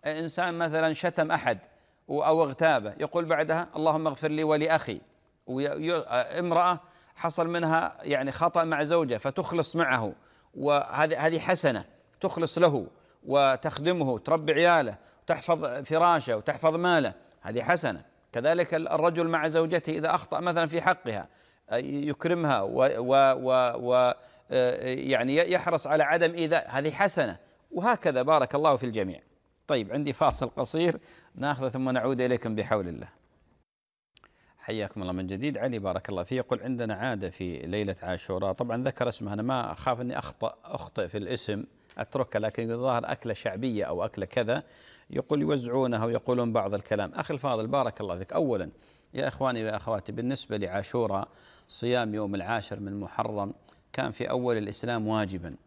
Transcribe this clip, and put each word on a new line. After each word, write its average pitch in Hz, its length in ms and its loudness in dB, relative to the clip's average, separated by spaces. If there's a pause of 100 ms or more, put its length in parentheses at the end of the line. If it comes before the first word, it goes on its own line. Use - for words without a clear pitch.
إنسان 165 480 -2
مثلًا 160 400 0
شتم 165 380 0
أحد 123 280 0 (480)
و-، 143 140 -2
أو 160 220 4
اغتابه، 127 560 2
يقول 170 260 -2
بعدها: 160 500 0
"اللهم 156 320 2
اغفر 151 200 -4
لي 151 160 0
ولأخي". 151 580 0 (460)
وي-، 131 180 -4
ي-، 151 280 -2
آه، 127 460 -2
امرأة 175 400 2 (360)
حصل 165 320 -2
منها 165 560 0
يعني 139 280 0
خطأ 165 320 2
مع 156 200 2
زوجها 147 340 2
فتخلص 160 580 -2
معه، 127 380 2 (400)
وهذه، 147 760 2
هذه 165 120 2
حسنة 143 460 0 (360)
تخلص 165 360 -2
له 143 300 4 (360)
وتخدمه 143 840 2
وتربي 151 440 0
عياله 151 440 4 (260)
وتحفظ 160 420 0
فراشه 139 720 2
وتحفظ 156 380 0
ماله، 170 380 2 (280)
هذه 113 200 -4
حسنة. 107 420 0 (280)
كذلك 160 420 0
ال-، 160 140 -2
الرجل 165 400 2
مع 160 200 0
زوجته 160 440 0
إذا 160 240 0
أخطأ - 240 -2
مثلًا 170 260 0
في 160 160 -2
حقها، 113 460 -2 (420)
آه، - 80 -2
يكرمها 143 840 0
و-، 98 60 0 (300)
و-، 135 360 6
و-، 127 580 2
و-، 123 220 6 (380)
آه، 127 340 2
يعني 131 500 0
ي-، 170 160 4
يحرص 170 360 0
على 151 160 4
عدم 165 300 4
إيذاء، 165 360 0
هذه 143 220 -2
حسنة. 147 460 0 (340)
وهكذا 180 500 2
بارك 143 340 4
الله 147 200 4
في 120 100 -2
الجميع. 101 340 -2 (480)
طيب، 117 260 0
عندي 143 200 -2
فاصل 131 360 2
قصير 160 500 0 (360)
ناخذه 135 340 -2
ثم 131 200 -2
نعود 127 320 0
إليكم 120 340 0
بحول 104 320 0
الله. 71 200 -10 (1500)
حياكم 107 440 -6
الله 90 120 -4
من 92 140 -4
جديد. 117 300 -4
علي 117 220 -2
بارك 95 300 -4
الله 92 140 -4
فيه 127 140 -4
يقول: 123 240 -2
"عندنا 117 320 -4
عادة 98 360 -4
في 90 280 -8
ليلة 98 460 -4
عاشوراء"، 92 500 -4
طبعًا 120 300 -4
ذكر 127 260 -2
اسمها، 104 240 -6
أنا 104 80 -4
ما 123 300 -2
أخاف 120 300 -2
أني 123 180 -6
أخطأ، - 360 -6 (100)
أخطئ - 420 -6
في 107 100 -8
الاسم 104 460 -6 (340)
أتركها، - 420 -4
لكن 113 320 -4
الظاهر 120 400 -2
أكلة 117 220 -4
شعبية 104 520 -2
أو 87 200 -4
أكلة 101 200 -6
كذا، 120 380 -2 (460)
يقول 143 320 -2
يوزعونها 123 640 0
ويقولون 117 480 0
بعض 98 200 2
الكلام. 101 420 -2
أخي - 180 -4
الفاضل 120 340 -2
بارك 120 340 0
الله 92 160 -4
فيك، 95 160 -10
أولًا 120 360 0 (440)
يا 139 140 -2
إخواني 127 380 -2
وأخواتي، 107 460 -4
بالنسبة 123 460 -4
لعاشوراء 98 720 -2 (400)
صيام 120 460 -2
يوم 104 220 -4
العاشر 101 440 -4
من 101 200 -8
محرم 104 540 -6 (400)
كان 131 180 -4
في - 180 -6
أول 123 280 0
الإسلام 107 500 -4
واجبًا 95 480 -2 (120)